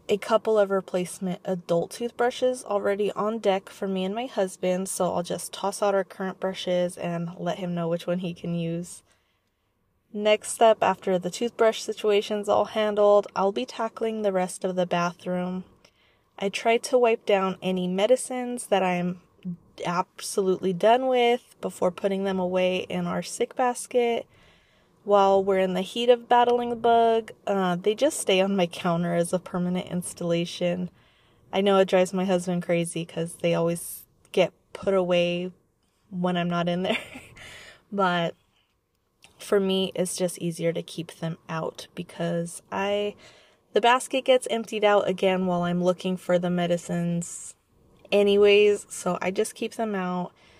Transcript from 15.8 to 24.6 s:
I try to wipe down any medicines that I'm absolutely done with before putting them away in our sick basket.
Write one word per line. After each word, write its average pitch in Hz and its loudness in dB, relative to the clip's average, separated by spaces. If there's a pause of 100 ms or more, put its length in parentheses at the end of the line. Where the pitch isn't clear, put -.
I 196 -2
try 226 2
to 254 0
wipe 233 2
down 190 2
any 185 -2
medicines 247 0
that 190 4
I'm 180 -2 (640)
absolutely 185 -2
done 226 4
with 247 2
before 185 -2
putting 196 -4
them 190 -2
away 185 0
in 180 -4
our 180 -4
sick - -6
basket. 240 0 (800)